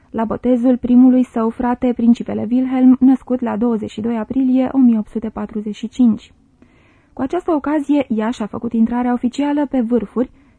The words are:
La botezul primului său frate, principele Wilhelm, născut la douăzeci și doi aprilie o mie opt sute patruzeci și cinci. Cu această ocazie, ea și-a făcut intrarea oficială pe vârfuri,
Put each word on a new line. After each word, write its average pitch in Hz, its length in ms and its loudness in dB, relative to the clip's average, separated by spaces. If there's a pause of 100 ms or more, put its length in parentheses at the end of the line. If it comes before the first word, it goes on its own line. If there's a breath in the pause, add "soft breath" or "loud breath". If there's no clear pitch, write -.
(100)
La 220 140 -4
botezul 247 520 0
primului 247 480 4
său 226 240 -2
frate, 247 480 -2
principele 220 540 0
Wilhelm, 254 500 4
născut 254 400 2
la 220 160 -4
douăzeci 220 340 -2
și - 100 -10
doi 233 160 -4
aprilie 254 560 0
o 269 60 0
mie 233 200 6
opt 214 100 -6
sute 220 200 -8
patruzeci 208 460 -8
și 220 140 -10
cinci. - 440 0 (800 soft breath)
Cu - 100 -8
această 349 300 -4
ocazie, 285 560 -2
ea 220 220 -2
și-a 226 160 -8
făcut 233 260 -10
intrarea 240 400 0
oficială 285 540 -2
pe 262 140 -2
vârfuri, 226 500 -2 (280 soft breath)